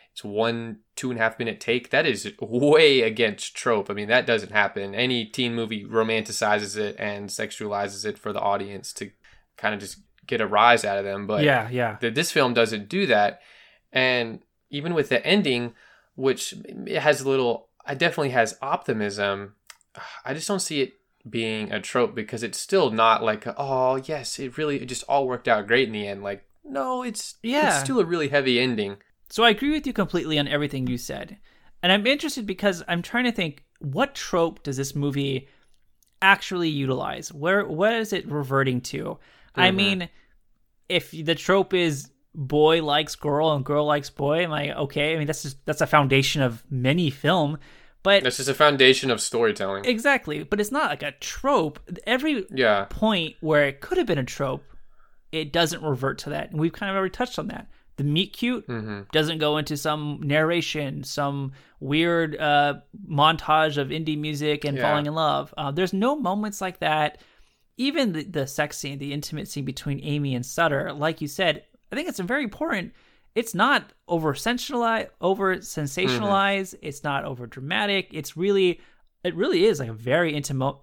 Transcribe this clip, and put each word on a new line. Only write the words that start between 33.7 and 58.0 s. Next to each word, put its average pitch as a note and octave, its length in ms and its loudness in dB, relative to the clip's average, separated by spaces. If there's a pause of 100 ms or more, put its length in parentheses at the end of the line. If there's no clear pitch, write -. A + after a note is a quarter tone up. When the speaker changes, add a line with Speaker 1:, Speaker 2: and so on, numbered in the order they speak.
Speaker 2:
what E3 340 -2
trope - 480 0
does C#3 140 -4
this C3+ 180 -4
movie C#3 540 -2 (720)
actually F#3+ 460 2
utilize? C3 640 -2
Where, F3+ 340 0
what F#3+ 280 0
is A3 180 -4
it F#3 160 -4
reverting C3+ 540 0
to? D3+ 360 -8 (360)
I F#3 140 6
Speaker 1:
Mm-hmm. F#3+ 80 2
Speaker 2:
mean, G3 320 0 (800)
if F3+ 220 0
the D#3+ 240 -2
trope F#3+ 400 2
is E3 360 2 (240)
boy D3+ 480 4
likes D3+ 320 0
girl D3+ 380 2
and C3+ 120 0
girl D3 220 2
likes D3 240 0
boy, D3 340 0
am E3 80 -4
I D3 220 -4
okay? D3 400 -2
I D#3+ 40 -2
mean, D3+ 80 -2
that's D3+ 160 -4
just, C3+ 240 -12
that's D3+ 140 -2
a D3+ 60 2
foundation C#3 560 4
of A#2 280 -2
many C#3 400 0
film, D3+ 480 2 (440)
but G3 200 4
Speaker 1:
That's B2 140 0
just C3+ 140 -2
a C3 40 2
foundation C3+ 560 8
of G#2+ 100 2
storytelling. G2+ 640 0
Speaker 2:
Exactly, A#3 560 0
but G3+ 180 -2
it's G#3 120 -2
not C#4 180 0
like D3 120 -6
a C#3+ 100 -6
trope. - 680 0 (260)
Every B3+ 380 0 (100)
Speaker 1:
Yeah. G#2+ 360 4
Speaker 2:
point G3 500 0
where D3+ 260 4
it C#3 140 -6
could - 180 -4
have E4 80 2
been E3+ 120 0
a C3 60 -2
trope, C3+ 380 -4 (680)
it D#3+ 200 -6
doesn't E3+ 300 0
revert C3+ 360 -2
to - 120 -10
that. D3 200 -6
And D3+ 100 -4
we've D#3+ 120 2
kind G3 180 -6
of G3 60 -2
already F#3+ 160 0
touched - 260 -4
on D#3 100 -6
that. - 200 -12 (280)
The C#3 80 -4